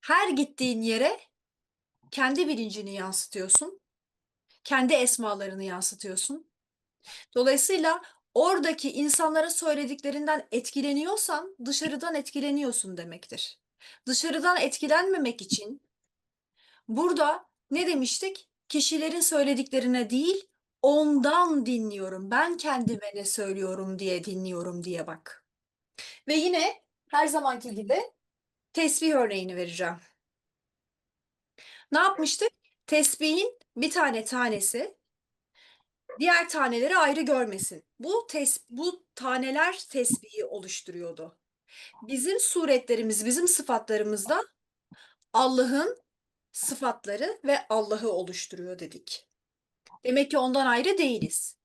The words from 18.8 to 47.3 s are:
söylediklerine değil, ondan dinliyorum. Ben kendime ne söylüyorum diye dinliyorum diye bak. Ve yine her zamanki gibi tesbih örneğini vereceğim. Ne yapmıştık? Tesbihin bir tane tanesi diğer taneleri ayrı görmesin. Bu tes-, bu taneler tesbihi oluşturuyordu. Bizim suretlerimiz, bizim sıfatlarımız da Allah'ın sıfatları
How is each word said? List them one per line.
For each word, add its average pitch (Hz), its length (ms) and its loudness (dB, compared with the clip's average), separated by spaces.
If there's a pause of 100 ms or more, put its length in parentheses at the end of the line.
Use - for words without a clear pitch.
söylediklerine 262 880 0
değil, 330 380 0 (340)
ondan 294 840 4
dinliyorum. 196 680 -4
Ben 330 260 2
kendime 226 580 -2
ne 202 100 -8
söylüyorum 190 720 -4
diye 180 240 -2
dinliyorum 180 600 -8
diye 170 240 -6
bak. - 380 -16 (840)
Ve 285 60 0
yine 339 500 2 (240)
her 294 200 2
zamanki 247 480 -2
gibi 220 260 0 (720)
tesbih 320 400 2
örneğini 196 420 0
vereceğim. 175 420 -4 (1900)
Ne 294 80 4
yapmıştık? 381 500 2 (380)
Tesbihin 311 720 2 (180)
bir 262 140 0
tane 247 340 0
tanesi 240 720 -2 (1200)
diğer 339 300 4
taneleri 277 480 0
ayrı 302 240 4
görmesin. 226 640 -2 (140)
Bu 415 320 -2
tes-, 294 380 -2
bu 330 360 -6 (100)
taneler 262 640 -2 (100)
tesbihi 240 560 -2
oluşturuyordu. 175 920 -12 (640)
Bizim 269 380 -2
suretlerimiz, 240 840 2
bizim 294 220 2
sıfatlarımız 214 840 0
da 349 140 2 (880)
Allah'ın 262 640 4 (540)
sıfatları 247 960 -4